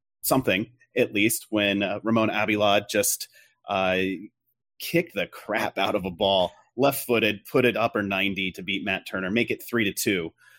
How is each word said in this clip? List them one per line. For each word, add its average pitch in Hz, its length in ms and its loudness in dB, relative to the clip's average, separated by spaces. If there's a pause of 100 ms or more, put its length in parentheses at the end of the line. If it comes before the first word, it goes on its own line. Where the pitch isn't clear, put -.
(220)
something, 120 480 0 (260)
at 120 160 2
least, 107 380 0
when, 101 320 2
uh, 101 220 -4
Ramon 110 260 2
Avila 104 580 2
just, - 400 -2 (400)
uh, 95 300 0 (800)
kicked - 340 -2
the 90 120 -4
crap - 520 -4
out 98 160 0
of 95 100 -2
a 95 60 -4
ball, 92 420 2 (240)
left-footed, 113 720 0
put 131 140 2
it 113 120 4
upper 110 260 0
ninety 98 500 -2
to 95 100 -12
beat 98 220 -6
Matt 95 220 -4
Turner, 92 240 -6
make 113 200 0
it - 120 -4
three 117 220 -2
to 98 80 -2
two. 90 400 -2 (260)